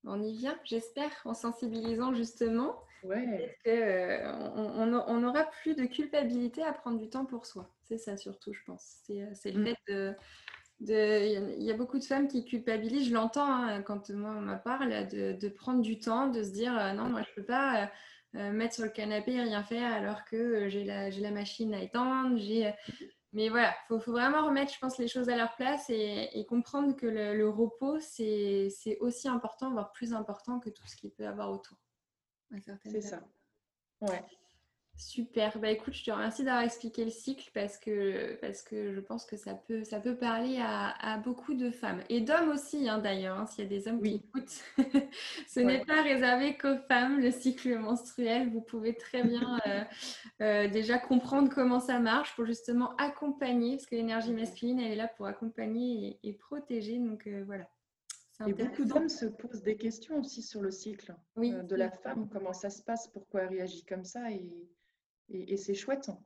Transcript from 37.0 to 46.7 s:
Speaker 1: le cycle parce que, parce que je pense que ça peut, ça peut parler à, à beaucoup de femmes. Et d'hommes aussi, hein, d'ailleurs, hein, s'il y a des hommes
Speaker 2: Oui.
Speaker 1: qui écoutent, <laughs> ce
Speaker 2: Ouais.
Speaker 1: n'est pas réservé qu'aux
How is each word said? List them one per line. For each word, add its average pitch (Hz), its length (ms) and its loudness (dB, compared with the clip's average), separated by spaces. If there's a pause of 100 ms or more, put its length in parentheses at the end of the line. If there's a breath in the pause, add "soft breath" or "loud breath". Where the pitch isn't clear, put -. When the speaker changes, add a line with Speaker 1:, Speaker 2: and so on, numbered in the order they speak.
Speaker 1:
le 226 60 -2
cycle - 420 -8
parce 202 240 -4
que, 202 640 -2
parce 196 220 -6
que 208 320 -6
je 196 60 -4
pense 226 260 -8
que 214 100 -10
ça 196 160 -10
peut, 220 320 -6
ça 214 160 -6
peut 240 160 -2
parler 247 420 0
à, 214 300 -2 (240)
à 220 60 -2
beaucoup 247 340 -4
de 247 180 0
femmes. 196 380 -4
Et 233 140 4
d'hommes 311 260 6
aussi, 285 400 0
hein, 214 100 2
d'ailleurs, 190 400 0
hein, 220 80 -4
s'il 214 180 -6
y - 20 -6
a - 20 -6
des 202 200 -2
hommes 233 120 0
Speaker 2:
Oui. 208 200 0
Speaker 1:
qui - 80 -20
écoutent, - 340 -6 (140)
<laughs> 277 720 2
ce - 120 0
Speaker 2:
Ouais. 247 60 8
Speaker 1:
n'est 262 180 4
pas 311 180 6
réservé 269 540 6
qu'aux 277 220 4 (100)